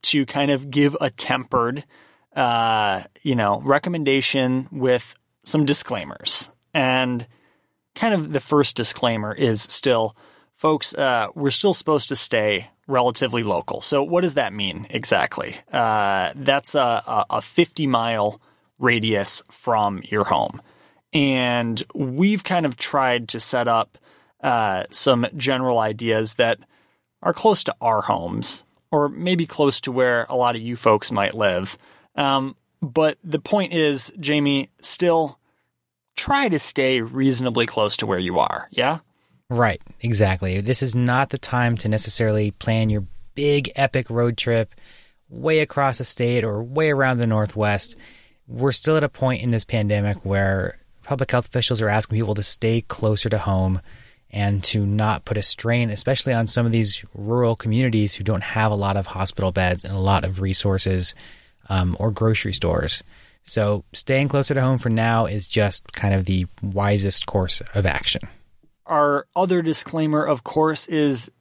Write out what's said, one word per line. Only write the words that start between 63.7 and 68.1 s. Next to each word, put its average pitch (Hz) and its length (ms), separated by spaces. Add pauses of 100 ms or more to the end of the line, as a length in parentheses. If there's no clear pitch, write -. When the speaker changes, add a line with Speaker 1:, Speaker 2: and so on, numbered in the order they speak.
Speaker 2:
staying 135 340
closer 139 240
to 135 80
home 131 160
for 120 140
now 113 340
is 98 240
just - 460
kind 101 180
of 95 140
the 92 180 (160)
wisest 101 640
course - 380 (120)
of 98 120
action. - 340 (640)